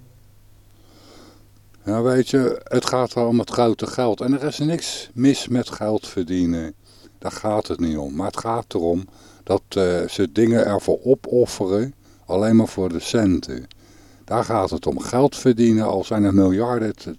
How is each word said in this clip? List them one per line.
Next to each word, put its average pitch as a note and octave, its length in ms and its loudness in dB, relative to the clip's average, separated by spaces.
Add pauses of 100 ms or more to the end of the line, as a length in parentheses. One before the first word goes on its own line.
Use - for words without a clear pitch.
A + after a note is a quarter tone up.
(1800)
Ja, A2 180 0
weet B2+ 260 2
je, C3 360 0
het B2+ 220 0
gaat B2+ 280 0
wel A#2+ 120 0
om A#2 120 2
het A2 120 -2
grote A#2 360 0
geld. A#2+ 340 -2
En B2+ 120 0
er C#3 120 -2
is D3 140 -6
niks - 560 -4
mis C3 340 2
met A#2+ 220 -2
geld G#2+ 360 -4
verdienen. E2+ 680 -2 (440)
Daar - 140 -8
gaat G#2+ 340 -2
het E2 140 -6
niet D#2+ 160 -2
om. C#2+ 180 -8
Maar F2+ 120 -4
het G2+ 120 -8
gaat A2+ 360 -6
erom F2 300 0 (380)
dat, F#2+ 260 0
eh, F2+ 400 0
ze F#2+ 240 -2
dingen A2+ 340 4
ervoor F#2+ 380 0
opofferen, A#2+ 920 0 (320)
alleen G#2+ 300 2
maar A2+ 120 6
voor F#2 200 -4
de E2 120 -4
centen. F2 680 0 (580)
Daar A2 200 -2
gaat G#2 260 -2
het D#2 160 -6
om. C2+ 140 -2
Geld C3+ 360 0
verdienen, A2+ 480 4
al G2 200 -2
zijn G#2+ 200 0
er G2 100 2
miljarden, G#2+ 540 2
het, - 160 -10
het E2 140 -10